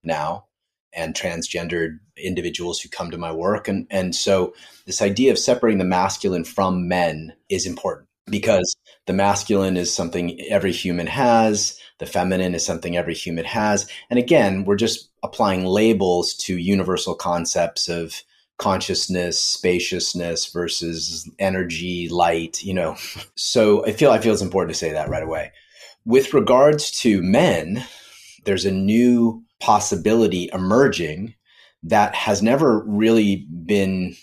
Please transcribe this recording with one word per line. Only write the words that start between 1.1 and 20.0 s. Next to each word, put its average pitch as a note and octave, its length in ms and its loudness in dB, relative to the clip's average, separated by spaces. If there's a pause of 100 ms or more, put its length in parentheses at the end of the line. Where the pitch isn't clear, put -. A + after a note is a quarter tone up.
transgendered E2+ 840 -6 (180)
individuals F2 600 -6
who - 100 -14
come F2 220 -10
to E2+ 60 -10
my E2+ 140 -8
work. F#2+ 360 -2
And, F#2+ 240 -4
and F#2 240 -2
so F#2 380 0 (320)
this - 160 -6
idea G#2+ 300 4
of G#2 60 2
separating A#2 400 2
the F#2 80 2
masculine F#2 600 0
from F#2 420 0
men E2 460 -2 (160)
is F#2 180 -2
important F2 400 -6 (200)
because G2+ 480 0 (320)
the F#2 60 -2
masculine G2 640 2
is F2 180 -2
something F2 460 -4 (100)
every G2 220 0
human F2 360 -4
has. A2+ 720 2 (220)
The - 60 -8
feminine F#2 500 -2
is E2 100 -4
something F2 300 -6
every E2+ 180 -2
human E2 320 -8
has. G#2+ 440 -2 (200)
And B2 80 2
again, G2+ 460 4
we're G2+ 140 2
just - 320 -2 (140)
applying F#2+ 420 0
labels F#2+ 680 2
to - 240 -4
universal F2+ 580 0
concepts E2+ 720 -2
of E2+ 340 -6 (340)
consciousness, F#2 840 -2
spaciousness F2 1080 -2